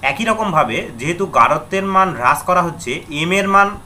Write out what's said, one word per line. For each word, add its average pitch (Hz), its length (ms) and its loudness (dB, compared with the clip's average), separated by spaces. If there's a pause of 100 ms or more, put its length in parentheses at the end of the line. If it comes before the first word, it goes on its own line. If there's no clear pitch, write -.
একই 139 220 -2
রকমভাবে 190 720 0
যেহেতু 170 280 -4
গারত্বের 156 580 2
মান 190 300 2
হ্রাস 123 280 2
করা 180 200 2
হচ্ছে, 160 480 -6
এম 156 220 -2
এর 196 160 0
মান 196 200 4 (180)